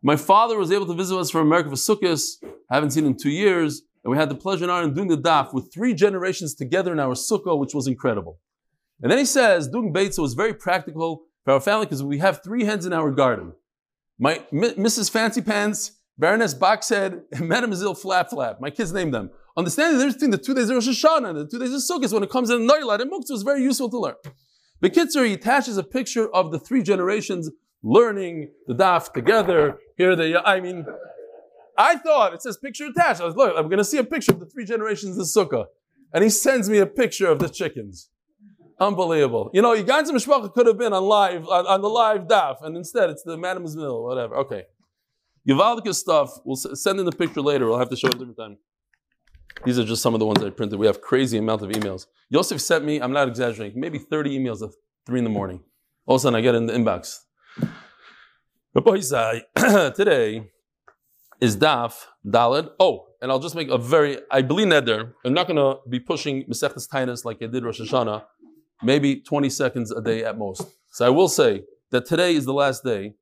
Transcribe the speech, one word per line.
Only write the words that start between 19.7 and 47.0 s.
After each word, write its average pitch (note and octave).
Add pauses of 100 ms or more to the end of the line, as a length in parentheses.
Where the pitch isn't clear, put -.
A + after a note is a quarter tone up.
the B3+
difference C4+
between C#4+
the G3
two -
days B3
of B3+
Rosh A#3
Hashanah C#4
and D#3
the D3+
two A3+
days B3
of C#4
Sukkot C4+
when G#3+
it G3
comes B3
in A#3
Noilat B3
and C4+
Muktzah F4
was G#3+
very C#4
useful B3+
to A#3+
learn. E3 (640)
The G3
Kitzur, D#4
he G#3
attaches A#3
a F#3+
picture A#3
of F3
the D#3
three B3+
generations F#3 (340)
learning F3 (160)
the B2+
daf F3
together. E3+ (180)
Here F#3
they D#3+
are. F3
I F#3+
mean, F3+ (920)
I D4
thought C4
it E3+
says A3+
picture C#4+
attached. C4+
I E3+
was, E3
"Look, B3
I'm D#3+
gonna G3
see C#4
a B3+
picture D4
of -
the F3
three A#3+
generations G#3
of F3+
the F#3+
Sukkah." C#3+ (440)
And E3
he A3
sends B3+
me G#3+
a G3
picture G3+
of D#3
the E3
chickens. G#2+ (720)
Unbelievable. E3
You F#3+
know, A#3
Yiganza C4+
Mishpacha B3+
could A#3+
have A3
been A3+
on F#3+
live, F#3+
on, F3+
on G3
the G#3
live A3
daf, E3
and D#3
instead F3
it's D3+
the E3
Madam's F3
Mill, C3+
whatever. A#2+
Okay. C3 (840)
Yavaldika G3
stuff, D3
we'll C3
s-, -
send G3
in F#3+